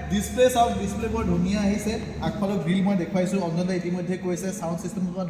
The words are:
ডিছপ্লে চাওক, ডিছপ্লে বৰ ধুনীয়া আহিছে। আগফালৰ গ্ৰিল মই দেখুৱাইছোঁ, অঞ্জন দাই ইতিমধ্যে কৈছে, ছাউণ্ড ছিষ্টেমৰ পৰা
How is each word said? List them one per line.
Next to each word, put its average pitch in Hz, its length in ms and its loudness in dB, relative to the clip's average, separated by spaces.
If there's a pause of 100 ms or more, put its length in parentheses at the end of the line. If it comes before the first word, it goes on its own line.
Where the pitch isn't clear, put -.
(120)
ডিছপ্লে 208 320 2 (120)
চাওক, 208 160 6 (100)
ডিছপ্লে 202 320 -2
বৰ 220 180 0
ধুনীয়া 180 360 2
আহিছে। 208 260 0 (340)
আগফালৰ 202 380 0
গ্ৰিল 185 220 2
মই 202 140 4
দেখুৱাইছোঁ, 180 460 0
অঞ্জন 170 220 0
দাই 185 120 0
ইতিমধ্যে 175 340 -2 (100)
কৈছে, 180 220 -2 (120)
ছাউণ্ড 170 220 -4
ছিষ্টেমৰ 180 340 -4
পৰা 185 140 -4